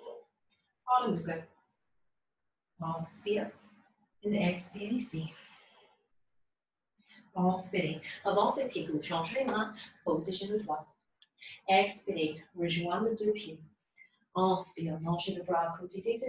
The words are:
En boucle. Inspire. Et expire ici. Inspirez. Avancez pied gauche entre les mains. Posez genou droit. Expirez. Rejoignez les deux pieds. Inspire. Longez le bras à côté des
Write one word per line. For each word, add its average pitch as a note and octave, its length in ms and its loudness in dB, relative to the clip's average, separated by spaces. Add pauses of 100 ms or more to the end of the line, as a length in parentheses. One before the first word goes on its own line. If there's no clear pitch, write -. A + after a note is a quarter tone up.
(880)
En B3 240 6
boucle. E3 360 -4 (1300)
Inspire. E3 720 -4 (720)
Et G3+ 260 2
expire G#3 440 -4
ici. D#3+ 400 -4 (2000)
Inspirez. F3+ 640 2 (240)
Avancez G#3+ 440 4
pied D#3+ 180 -4
gauche D3+ 240 -2
entre - 240 -2
les C4+ 100 2
mains. G#3+ 300 -2 (300)
Posez E3 280 0
genou G3+ 300 -2
droit. D#3 240 -6 (800)
Expirez. E3+ 800 2 (120)
Rejoignez E3+ 540 2
les G#3+ 60 0
deux G#3+ 160 2
pieds. D#3+ 280 -6 (760)
Inspire. E3 640 2
Longez E3+ 340 0
le F3 80 -6
bras E3+ 300 2
à E3+ 60 -10
côté F#3 220 -8
des A#3 280 -2